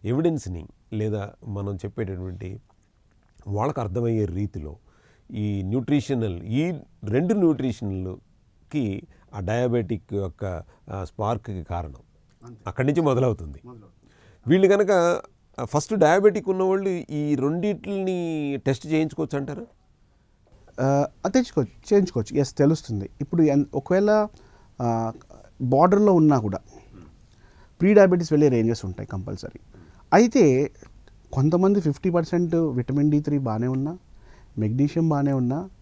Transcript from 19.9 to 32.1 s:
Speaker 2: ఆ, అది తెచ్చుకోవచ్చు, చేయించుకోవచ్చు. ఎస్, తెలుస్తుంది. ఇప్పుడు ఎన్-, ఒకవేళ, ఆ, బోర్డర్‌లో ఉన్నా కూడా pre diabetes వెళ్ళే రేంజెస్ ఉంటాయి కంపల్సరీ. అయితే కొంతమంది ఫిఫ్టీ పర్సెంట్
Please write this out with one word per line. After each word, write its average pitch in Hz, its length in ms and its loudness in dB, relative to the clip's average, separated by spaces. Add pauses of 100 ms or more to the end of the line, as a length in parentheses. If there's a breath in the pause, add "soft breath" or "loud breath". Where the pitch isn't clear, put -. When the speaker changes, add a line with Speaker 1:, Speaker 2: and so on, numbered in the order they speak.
Speaker 2:
ఆ, 139 260 2 (180)
అది 196 80 -2
తెచ్చుకోవచ్చు, - 600 0
చేయించుకోవచ్చు. 143 460 0
ఎస్, - 180 -2
తెలుస్తుంది. 139 520 0 (120)
ఇప్పుడు 165 200 0
ఎన్-, 143 320 4
ఒకవేళ, 208 540 2 (540 soft breath)
ఆ, 113 320 -2 (480)
బోర్డర్‌లో 185 520 4
ఉన్నా 151 260 6
కూడా 101 200 -4 (1200 soft breath)
pre 202 100 6
diabetes 180 380 6
వెళ్ళే 151 160 6
రేంజెస్ 117 380 2
ఉంటాయి 98 220 -8
కంపల్సరీ. - 520 -10 (540 soft breath)
అయితే 175 580 6 (640)
కొంతమంది 175 480 4
ఫిఫ్టీ 156 280 -2
పర్సెంట్ 170 460 0